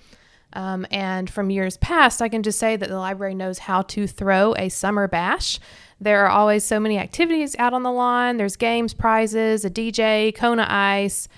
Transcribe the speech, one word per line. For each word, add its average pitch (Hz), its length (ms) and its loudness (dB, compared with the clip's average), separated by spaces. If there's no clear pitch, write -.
Um, 190 360 -6
and 185 400 -4
from 196 220 -4
years 190 260 -4
past, 277 460 2
I 226 40 -2
can 220 140 -2
just 208 160 -2
say 220 180 0
that 190 140 -6
the 190 80 -6
library 190 380 -6
knows 185 240 -6
how 190 240 -2
to 202 240 -4
throw 196 500 2
a 190 120 -4
summer 202 380 -2
bash. 185 520 -2
There 202 240 4
are 185 40 6
always 208 340 4
so 214 160 0
many 214 180 0
activities 311 640 -2
out 240 160 2
on 254 80 -2
the 247 80 0
lawn. 247 460 2
There's 202 180 -2
games, 233 400 0
prizes, 220 680 2
a 196 60 -2
D 226 220 -4
J, 220 400 2
Kona 233 360 2
Ice, 196 600 0